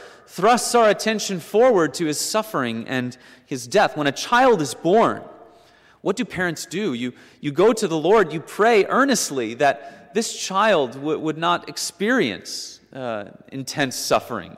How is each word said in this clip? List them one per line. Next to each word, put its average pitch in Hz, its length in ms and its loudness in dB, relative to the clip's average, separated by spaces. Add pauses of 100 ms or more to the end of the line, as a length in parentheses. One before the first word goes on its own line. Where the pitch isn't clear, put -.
(280)
thrusts 214 460 2
our 226 160 6
attention 202 520 -2
forward 208 540 2
to 170 100 -4
his 151 120 -2
suffering 135 680 -4
and 123 300 -4 (280)
his 123 220 -8
death. 170 300 2
When 143 100 -2
a 135 60 2
child 240 480 2
is 139 120 -4
born, 170 480 2 (800)
what 196 140 -2
do 254 80 -4
parents 175 420 -4
do? 185 280 -4
You, 123 180 -6 (300)
you 147 100 -4
go 196 220 4
to 220 140 -2
the 160 100 -2
Lord, 170 340 4
you 160 80 -6
pray 208 460 2
earnestly 147 680 0
that - 580 -2
this 226 200 -2
child 185 600 0
w-, 143 260 -4
would 151 180 -4
not 170 300 -2
experience 180 1080 -4 (220)
uh, 113 300 -8 (260)
intense 135 440 -4
suffering 101 640 -2